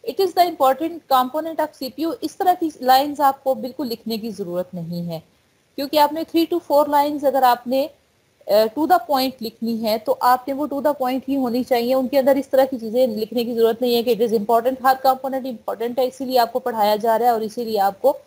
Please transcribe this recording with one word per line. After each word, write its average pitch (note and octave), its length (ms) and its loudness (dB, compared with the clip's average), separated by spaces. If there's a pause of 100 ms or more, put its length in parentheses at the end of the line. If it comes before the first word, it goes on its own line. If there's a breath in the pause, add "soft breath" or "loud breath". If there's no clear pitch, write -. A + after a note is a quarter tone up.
It - 120 -6
is F#4+ 160 0
the F4 120 4
important D#4 540 0 (140)
component D4+ 480 0
of D4+ 180 -4
C B3+ 140 -10
P D#4+ 140 -6
U। - 160 -4
इस - 160 -8
तरह F#4 160 2
की E4 160 -2 (120)
lines C4+ 380 2
आपको C4+ 340 0
बिल्कुल B3 320 -6
लिखने A3+ 320 -6
की A3+ 120 -8
ज़रूरत F3+ 440 -6
नहीं F3 320 -8
है, D#3+ 160 -8 (540)
क्योंकि C#4+ 220 -4
आपने D4+ 260 2
three E4 280 0
to F4 80 -2
four D4 280 2
lines D4 360 0
अगर C4 200 2
आपने, B3 420 2
अ, - 800 -2
to D4 200 -2
the F4 120 4 (120)
point C4 320 -2
लिखनी A3+ 340 -6
है A3 220 -2
तो C4 140 -4
आपने B3+ 420 0
वो C#4+ 140 -4
to C#4 140 -4
the C#4+ 120 2
point C4 340 -4
ही C#4 60 -2
होनी B3+ 300 -2
चाहिए। A#3+ 300 0
उनके C4 240 0
अंदर C4+ 200 4
इस C4+ 120 -6
तरह C4 140 4
की C4 140 -4
चीज़ें A3+ 280 0
लिखने A3 380 -4
की A#3+ 100 -6
ज़रूरत A3+ 280 2
नहीं A#3+ 120 0
है A#3 80 2
कि A#3 140 0
it G3+ 60 -2
is A3+ 160 0
important। A#3 480 0
हर C4 80 4
component C4 520 -2
important A#3 520 -6
है, B3+ 80 2
इसीलिए B3+ 320 -2
आपको A#3 200 0
पढ़ाया G#3+ 380 0
जा A3 200 0
रहा A#3+ 120 2
है A#3 60 4
और A3 80 -2
इसीलिए A3 360 -4
आपको G3+ 380 0 (100)